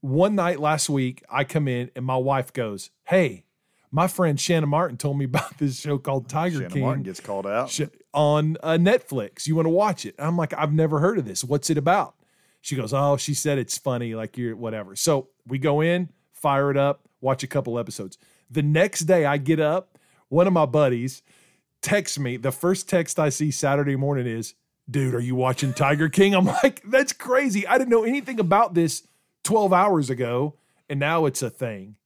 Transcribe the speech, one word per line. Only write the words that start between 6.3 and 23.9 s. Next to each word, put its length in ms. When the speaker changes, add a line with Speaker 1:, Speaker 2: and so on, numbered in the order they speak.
Speaker 1:
Tiger 280
Speaker 2:
Shannon 120
Speaker 1:
King 140
Speaker 2:
Martin 180
gets 180
called 260
out. 220
Speaker 1:
sh-, 140
on, 480
uh, 160
Netflix. 680
You 100
wanna 120
watch 380
it?" 120
I'm 200
like, 180
"I've 160
never 280
heard 180
of 80
this. 180
What's 240
it 80
about?" 380
She 140
goes, 180
"Oh," 240
she 160
said, 240
"it's 180
funny, 380
like, 240
you're 180
whatever." 400
So 320
we 120
go 240
in, 260
fire 380
it 80
up, 280
watch 220
a 60
couple 300
episodes. 380
The 120
next 380
day 260
I 100
get 240
up, 380
one 160
of 80
my 100
buddies 580
texts 360
me. 200
The 140
first 360
text 300
I 100
see 220
Saturday 460